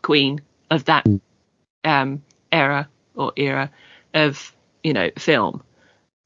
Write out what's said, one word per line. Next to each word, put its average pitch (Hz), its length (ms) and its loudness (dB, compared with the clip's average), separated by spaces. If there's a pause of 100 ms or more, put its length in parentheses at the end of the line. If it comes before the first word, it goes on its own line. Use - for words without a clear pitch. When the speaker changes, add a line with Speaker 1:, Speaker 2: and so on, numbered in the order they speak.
Speaker 1:
queen 143 380 2 (300)
of 156 160 -2
that, 156 200 2
Speaker 2:
Mm. 101 140 2 (640)
Speaker 1:
um, 139 380 0 (280)
era 143 380 0 (260)
or - 220 -6
era 135 340 -2 (420)
of, 151 420 0 (280)
you 160 100 0
know, 92 240 0
film." 120 460 0 (640)